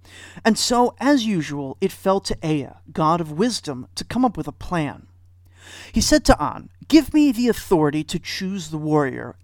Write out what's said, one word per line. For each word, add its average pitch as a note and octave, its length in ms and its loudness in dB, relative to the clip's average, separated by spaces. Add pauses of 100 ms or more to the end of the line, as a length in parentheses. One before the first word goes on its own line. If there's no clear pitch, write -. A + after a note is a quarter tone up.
(460)
And A3 120 4
so, A#3+ 400 2
as C4 280 2
usual, D3 560 -4
it F#3+ 100 0
fell G3 300 0
to - 200 -6
Ea, D#3 280 -2 (240)
god D#3+ 260 2
of D#3 140 -6
wisdom, D3+ 640 -4
to - 100 -10
come B3 180 -2
up A#3+ 140 0
with D#3 100 -8
a D3 60 -12
plan. C#3+ 540 -6 (840)
He - 80 2
said D4 240 4
to - 180 4
An, - 280 -6 (180)
"Give D4 260 4
me D4 200 4
the A#3+ 160 0
authority D#3 560 0
to - 120 -8
choose F#3 520 -8
the D#3 80 -8
warrior, C#3 640 -2